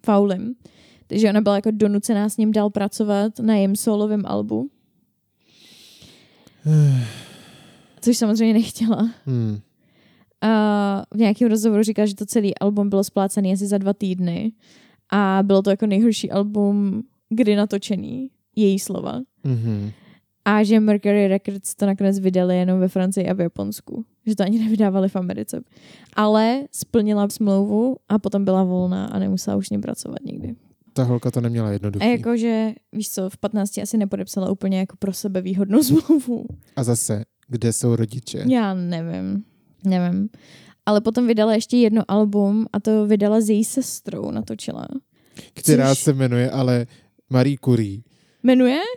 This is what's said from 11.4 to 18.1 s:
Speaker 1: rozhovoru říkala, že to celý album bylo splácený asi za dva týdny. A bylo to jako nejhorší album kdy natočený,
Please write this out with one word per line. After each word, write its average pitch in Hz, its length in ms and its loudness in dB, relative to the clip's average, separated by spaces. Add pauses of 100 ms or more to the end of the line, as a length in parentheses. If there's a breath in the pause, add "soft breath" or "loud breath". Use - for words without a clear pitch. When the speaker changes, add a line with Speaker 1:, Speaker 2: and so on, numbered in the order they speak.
Speaker 1:
rozhovoru 214 340 2
říkala, 214 240 0
že 202 80 -2
to 202 120 -8
celý 202 320 -2
album 202 320 0
bylo 196 140 2
splácený 196 480 0
asi 196 140 -2
za 202 120 0
dva 196 140 0
týdny. 185 600 -4 (600 soft breath)
A 190 300 2
bylo 196 200 4
to 202 80 -2
jako 202 160 0
nejhorší 208 440 2
album 202 720 0 (280)
kdy 220 260 2
natočený, 208 720 -4 (260)